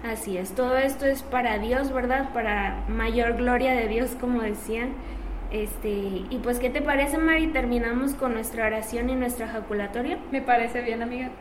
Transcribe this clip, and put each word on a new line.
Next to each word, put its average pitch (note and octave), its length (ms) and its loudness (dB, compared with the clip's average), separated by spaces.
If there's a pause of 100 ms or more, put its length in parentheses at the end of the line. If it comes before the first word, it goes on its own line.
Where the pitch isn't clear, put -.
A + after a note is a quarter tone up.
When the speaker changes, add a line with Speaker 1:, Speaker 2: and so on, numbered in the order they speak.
Speaker 1:
Así A3 320 -4
es, F#3 200 -4
todo B3+ 200 4
esto C#4 300 2
es C4+ 160 2
para A#3+ 360 0
Dios, B3+ 340 0
¿verdad? C4 420 2
Para G#3 540 0
mayor A3+ 480 2
gloria B3 380 4
de A3+ 120 2
Dios, B3 340 0
como B3 220 0
decían. A3 460 -2 (640)
Este, G#3+ 360 -4
y G3 540 -2
pues, B3 160 0
¿qué B3+ 120 0
te C#4+ 120 -2
parece, C#4+ 360 2
Mari? D#4+ 300 4
¿Terminamos A#3+ 680 0
con B3 200 0
nuestra A3+ 320 -2
oración A3 440 -2
y C4 40 0
nuestra A#3+ 320 -2
ejaculatoria? A3 720 -4 (140)
Speaker 2:
Me C4+ 100 0
parece A#3 400 2
bien, A3+ 200 -2
amiga. B3 260 -4 (120)